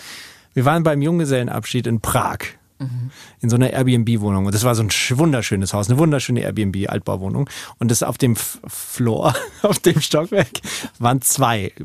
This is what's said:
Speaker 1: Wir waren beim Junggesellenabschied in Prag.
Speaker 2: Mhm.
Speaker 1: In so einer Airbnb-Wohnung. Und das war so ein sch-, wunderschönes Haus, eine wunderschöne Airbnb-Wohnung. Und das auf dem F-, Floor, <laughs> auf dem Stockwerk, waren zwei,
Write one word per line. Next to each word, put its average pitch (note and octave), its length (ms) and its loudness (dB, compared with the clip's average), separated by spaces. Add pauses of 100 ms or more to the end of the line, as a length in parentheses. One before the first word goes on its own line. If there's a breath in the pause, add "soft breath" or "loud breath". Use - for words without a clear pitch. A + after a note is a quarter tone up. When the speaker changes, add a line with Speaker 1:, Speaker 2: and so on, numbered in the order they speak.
(560 loud breath)
Speaker 1:
Wir B2 100 2
waren D#3+ 180 4
beim D3+ 180 2
Junggesellenabschied C3 880 0
in A#2 140 0
Prag. - 360 -2 (420)
Speaker 2:
Mhm. B2+ 320 -8 (300 loud breath)
Speaker 1:
In A#2+ 80 0
so A2+ 60 4
einer C3 160 4
Airbnb-Wohnung. A2 720 2
Und G2+ 100 0
das G#2 80 0
war B2 100 4
so A2+ 100 0
ein G2+ 60 -2
sch-, - 280 -2
wunderschönes A#2 560 0
Haus, G#2 160 0
eine B2+ 100 4
wunderschöne C3+ 420 2
Airbnb-Wohnung. G2 1080 -4 (280 loud breath)
Und A#2 140 0
das A2+ 120 0
auf - 140 -4
dem B2 160 2
F-, - 340 -6
Floor, - 680 -2 (160)
<laughs> - 140 -20
auf G#3 160 2
dem D#3+ 200 4
Stockwerk, D#3+ 480 0 (500 loud breath)
waren B2 240 2
zwei, A#2 520 0 (120)